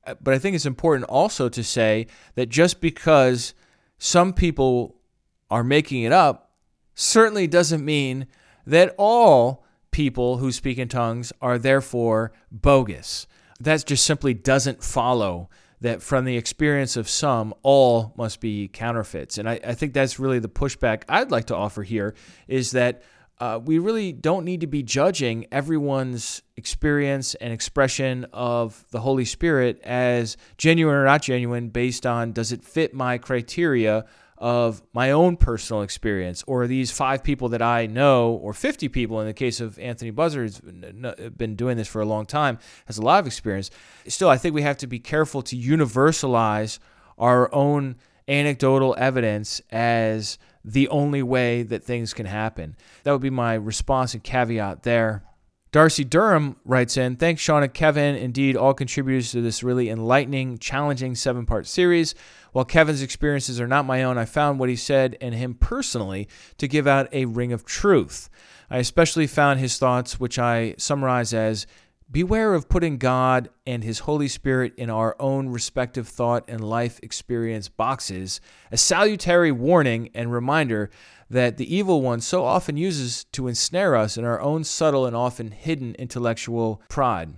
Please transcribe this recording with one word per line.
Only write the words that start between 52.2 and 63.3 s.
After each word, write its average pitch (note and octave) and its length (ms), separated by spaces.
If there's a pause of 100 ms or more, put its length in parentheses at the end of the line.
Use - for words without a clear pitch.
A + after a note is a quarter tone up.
happen. G2 500 (280)
That C#3+ 100
would C3 80
be C3+ 80
my A#2+ 240
response A#2 600
and A2 100
caveat A2+ 600
there. A2+ 400 (480)
Darcy D3+ 320
Durham D#3 640
writes B2+ 320
in, B2+ 180
"Thanks, D#3+ 260
Sean D3+ 220
and C3 100
Kevin. D3 420
Indeed, B2+ 400
all C3+ 200
contributors C3 560
to A#2+ 100
this A#2 220
really B2 260
enlightening, B2+ 720
challenging C3+ 560
seven-part A#2+ 500
series. F3 480 (380)
While B2+ 140
Kevin's D#3 360
experiences C3+ 580